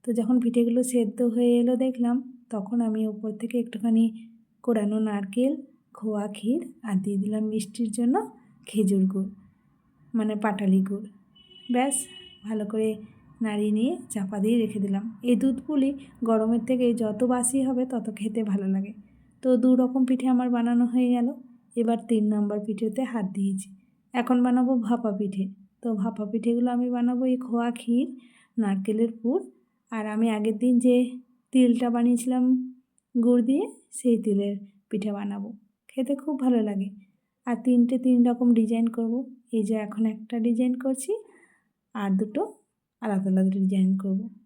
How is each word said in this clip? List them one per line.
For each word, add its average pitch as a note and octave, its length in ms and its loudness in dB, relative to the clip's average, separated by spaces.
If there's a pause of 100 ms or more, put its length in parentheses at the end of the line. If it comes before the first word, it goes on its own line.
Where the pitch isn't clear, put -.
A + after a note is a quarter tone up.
তো A#3+ 100 -4
যখন A#3 260 2
পিঠেগুলো A#3 440 2
সেদ্ধ A#3+ 380 0
হয়ে A#3+ 360 2
এলো A#3+ 180 2
দেখলাম, B3+ 640 -2 (120)
তখন A3 320 -4
আমি A3 260 0
ওপর G#3+ 240 -6
থেকে A#3 280 -4
একটুখানি A3+ 540 2 (500)
কোরানো G#3+ 360 0
নারকেল, G#3+ 560 0 (380)
খোয়া G#3 340 -4
ক্ষীর A3+ 340 -2 (220)
আর G#3 120 -4
দিয়ে G3 220 0
দিলাম G#3+ 260 -2
মিষ্টির G#3+ 480 -4
জন্য B3 400 0 (340)
খেজুর G3 400 2
গুড়, F#3+ 240 -2 (840)
মানে G#3+ 200 0
পাটালি G3+ 460 2
গুড়। G3 240 -4 (680)
ব্যাস, C4+ 240 0 (480)
ভালো G#3 220 -4
করে A3 300 -2 (460)
নাড়িয়ে G#3 300 0
নিয়ে B3 260 0 (120)
চাপা G3 300 -6
দিয়ে A3 180 2
রেখে A3 220 0
দিলাম। G3+ 440 -4
এই A#3+ 120 4
দুধ C4+ 220 0 (100)
পুলি C#4 300 0 (260)
গরমের A3+ 360 2
থেকে B3 340 2
যত G#3+ 300 -2
বাসি B3 400 0
হবে B3+ 220 0
তত A3+ 300 -6
খেতে A3 280 -4
ভালো G3 240 -2
লাগে। G3 260 -2 (480)
তো B3+ 160 4
দু B3+ 180 6
রকম B3+ 300 2
পিঠে B3+ 220 0
আমার B3 220 2
বানানো A#3+ 360 2
হয়ে B3 240 2
গেল। A#3+ 180 2 (480)
এবার A#3 220 2 (100)
তিন G#3+ 260 2
নম্বর G#3 320 0
পিঠেতে A3 380 -4
হাত G#3+ 220 -4
দিয়েছি। G3 500 -4 (380)
এখন B3 300 0
বানাবো B3 320 2
ভাপা A3+ 360 0
পিঠে। G3 560 -6 (140)
তো A#3 120 -4
ভাপা G#3+ 320 -4
পিঠেগুলো A#3 460 0
আমি B3 180 -2
বানাবো B3 360 0
এই B3+ 120 0
খোয়া A#3+ 340 -2
ক্ষীর, A#3 360 -2 (500)
নারকেলের G#3+ 540 0
পুর, C4 280 -2 (520)
আর A3 160 -6
আমি A3 220 0
আগের G#3+ 280 0
দিন B3 220 4
যে B3 160 4 (560)
তিলটা B3 380 4
বানিয়েছিলাম B3 840 2 (500)
গুড় B3 180 6
দিয়ে, C4+ 260 0 (240)
সেই A#3 320 2
তিলের G3+ 320 0 (340)
পিঠে G#3 220 -4
বানাবো। G3+ 420 -8 (340)
খেতে C4 280 -2
খুব C4+ 240 -6
ভালো B3 240 2
লাগে। G3 260 -4 (560)
আর A#3+ 180 -2
তিনটে B3 340 4
তিন B3 280 4
রকম B3 280 4
ডিজাইন A3+ 340 2
করব। A#3 440 -4 (200)
এই A3 120 0
যে A3 120 0
এখন G#3 300 -4
একটা A3 340 -4
ডিজাইন A#3+ 340 0
করছি, C4 380 -4 (840)
আর G3+ 240 -2
দুটো G#3+ 240 -2 (600)
আলাদা G3 280 -2
আলাদা F#3+ 200 4
ডিজাইন F#3+ 480 2
করব। F#3+ 320 -4 (160)